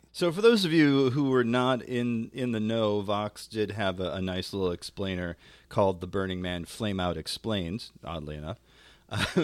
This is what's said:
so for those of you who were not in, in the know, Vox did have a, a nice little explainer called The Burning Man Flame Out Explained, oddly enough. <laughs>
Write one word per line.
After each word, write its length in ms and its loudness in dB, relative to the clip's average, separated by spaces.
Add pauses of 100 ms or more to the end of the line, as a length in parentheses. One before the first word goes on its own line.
(120)
so 200 0
for 100 -4
those 240 8
of 60 2
you 380 6
who 220 0
were 120 4
not 380 2
in, 520 -4
in 180 -4
the 80 -2
know, 420 0
Vox 460 -4
did 240 -2
have 280 -2
a, 140 -2
a 80 -4
nice 320 -4
little 180 0
explainer 640 -6 (320)
called 320 2
The 80 -8
Burning 340 -2
Man 220 -4
Flame 360 -4
Out 180 0
Explained, 680 -4 (180)
oddly 320 -8
enough. 240 -10 (500)
<laughs> 340 -4